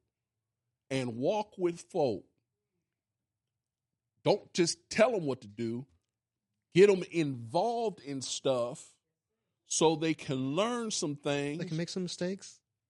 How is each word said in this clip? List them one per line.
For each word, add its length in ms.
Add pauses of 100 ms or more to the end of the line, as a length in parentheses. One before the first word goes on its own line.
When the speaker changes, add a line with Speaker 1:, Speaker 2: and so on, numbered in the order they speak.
(920)
Speaker 1:
and 260
walk 420
with 200 (140)
folk. 320 (2000)
Don't 300
just 240 (100)
tell 260
'em 120
what 160
to 40
do. 380 (880)
Get 140
'em 220
involved 880
in 220
stuff 720 (720)
so 300
they 180
can 400
learn 360
some 260
things. 420
Speaker 2:
They 80
can 100
make 120
some 160
mistakes. 560 (300)